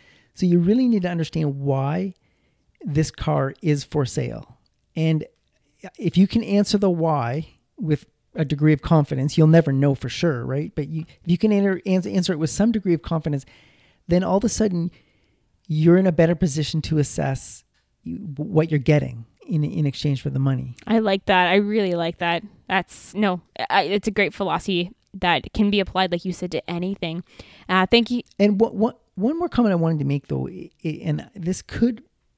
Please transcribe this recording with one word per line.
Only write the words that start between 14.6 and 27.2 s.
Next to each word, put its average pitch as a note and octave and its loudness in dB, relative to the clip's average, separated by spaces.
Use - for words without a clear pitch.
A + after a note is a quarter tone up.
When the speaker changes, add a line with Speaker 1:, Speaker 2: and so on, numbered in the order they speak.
Speaker 1:
you're D#3+ 6
in F#3+ 4
a F3+ 2
better E3 4
position D#3 -2
to D#3 0
assess - -4
you, E3 -8
what D#3 0
you're D3+ 2
getting B2+ 0
in, D#3+ -2
in D3+ -2
exchange C#3 -2
for C#3+ -6
the C3+ -4
money. C3 -2
Speaker 2:
I A3 2
like G3 -2
that. F3+ 4
I F#3 4
really G3+ 0
like E3+ -4
that. E3+ -2
That's, - -4
no, F#3 0
I, F#3 2
it's G3 -2
a G#3 -4
great G3 -2
philosophy F3 -4
that F3 -2
can G#3 2
be G3+ 2
applied, F#3 -2
like F3 -4
you F#3 -4
said, F3+ -8
to - -6
anything. F3 -6